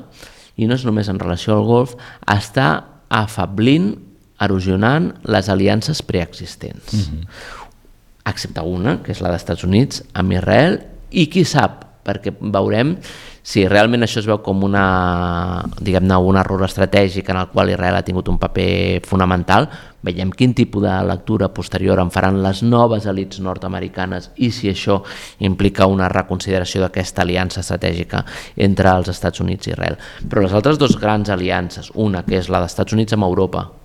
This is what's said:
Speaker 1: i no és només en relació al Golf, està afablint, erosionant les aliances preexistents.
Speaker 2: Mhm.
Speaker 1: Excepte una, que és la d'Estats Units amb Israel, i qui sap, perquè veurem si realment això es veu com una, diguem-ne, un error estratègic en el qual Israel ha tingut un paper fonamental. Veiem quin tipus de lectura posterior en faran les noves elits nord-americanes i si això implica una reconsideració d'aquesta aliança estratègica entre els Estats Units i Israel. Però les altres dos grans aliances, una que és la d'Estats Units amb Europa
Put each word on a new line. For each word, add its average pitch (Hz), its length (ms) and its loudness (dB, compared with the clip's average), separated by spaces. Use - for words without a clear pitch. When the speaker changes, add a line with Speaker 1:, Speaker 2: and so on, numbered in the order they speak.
Speaker 1:
i 110 100 0
no 120 80 2
és 127 100 -4
només 107 240 0
en 95 80 -2
relació 92 400 -2
al 107 80 2
Golf, 120 300 2
està 135 560 0
afablint, 113 880 0
erosionant 101 720 2
les 98 260 0
aliances 101 540 0
preexistents. - 920 -8
Speaker 2:
Mhm. 80 280 -2
Speaker 1:
Excepte - 360 -6
una, 90 420 -2
que - 100 -6
és - 80 -8
la 90 80 0
d'Estats 87 340 -4
Units 98 380 2
amb 92 200 0
Israel, 101 460 4
i 147 180 2
qui 180 160 2
sap, - 380 0
perquè 101 360 -4
veurem 104 560 0
si 104 220 2
realment 110 360 4
això 113 160 -2
es 104 60 -4
veu 107 160 2
com 98 240 0
una, 90 1000 0
diguem-ne, 92 380 2
un 95 200 4
error 95 280 0
estratègic 95 640 0
en 92 80 -2
el 92 120 -2
qual 95 200 2
Israel 92 300 0
ha 87 60 -2
tingut 92 240 -2
un 90 120 2
paper 92 640 0
fonamental. 92 640 2
Veiem 90 320 -4
quin 127 200 4
tipus 104 300 0
de 95 120 2
lectura 95 480 0
posterior 95 480 0
en 90 100 0
faran 95 300 2
les 95 220 0
noves 117 420 4
elits 95 340 -4
nord-americanes 92 1000 -6
i 123 140 0
si 107 180 -2
això 95 300 0
implica 98 460 2
una 95 240 4
reconsideració 92 720 -2
d'aquesta 92 400 -2
aliança 90 400 -2
estratègica 87 640 -4
entre 95 320 4
els 92 200 2
Estats 90 320 -4
Units 90 280 -4
i 85 40 -4
Israel. 82 240 -4
Però 110 140 0
les 95 120 2
altres 123 280 4
dos 120 180 4
grans 107 300 0
aliances, 90 640 -2
una 98 320 -2
que 95 160 0
és 87 80 -6
la 92 160 2
d'Estats - 280 -2
Units 110 200 2
amb 107 160 2
Europa 92 380 -2